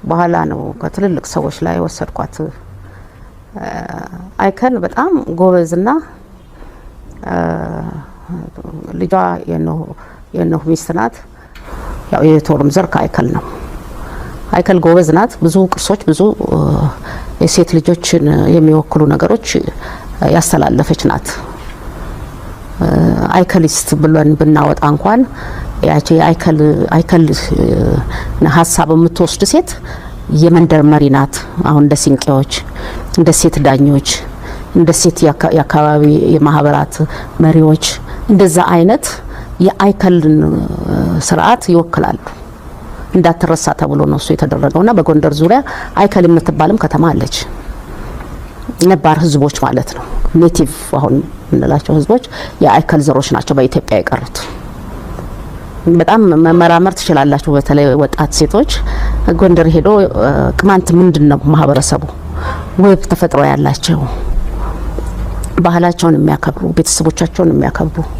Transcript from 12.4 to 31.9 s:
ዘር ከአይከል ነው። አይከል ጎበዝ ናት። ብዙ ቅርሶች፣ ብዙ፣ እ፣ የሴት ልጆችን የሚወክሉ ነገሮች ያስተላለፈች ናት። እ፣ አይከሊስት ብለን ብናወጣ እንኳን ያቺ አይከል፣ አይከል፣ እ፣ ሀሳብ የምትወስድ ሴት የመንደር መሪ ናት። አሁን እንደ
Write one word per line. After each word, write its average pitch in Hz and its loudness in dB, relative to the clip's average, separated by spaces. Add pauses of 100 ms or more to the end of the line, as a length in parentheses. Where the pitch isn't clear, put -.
ዘር 180 0
ከአይከል - -2
ነው። - -4 (1040)
አይከል 180 2
ጎበዝ 170 4
ናት። 190 2
ብዙ 165 0 (120)
ቅርሶች፣ - -4
ብዙ፣ 156 0 (240)
እ፣ - -2 (800)
የሴት 165 2
ልጆችን 170 0 (240)
የሚወክሉ 156 4
ነገሮች 147 0 (800)
ያስተላለፈች 156 0
ናት። - -2 (1500)
እ፣ - -2 (420)
አይከሊስት 175 0
ብለን 156 4
ብናወጣ 151 2
እንኳን 190 2 (640)
ያቺ 151 2 (120)
አይከል፣ 165 2 (320)
አይከል፣ 165 4 (280)
እ፣ - 0 (840)
ሀሳብ 165 2
የምትወስድ 165 2
ሴት 320 0 (640)
የመንደር 160 4
መሪ 147 6
ናት። 135 0 (300)
አሁን 151 4
እንደ 147 4